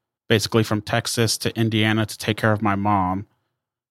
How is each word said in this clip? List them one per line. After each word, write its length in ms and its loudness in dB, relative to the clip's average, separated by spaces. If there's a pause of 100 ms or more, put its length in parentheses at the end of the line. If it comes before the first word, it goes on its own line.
(280)
basically 340 2
from 200 -2
Texas 560 -2
to 200 -6
Indiana 460 2
to 140 -10
take 180 -2
care 160 2
of 80 0
my 140 0
mom. 520 0 (640)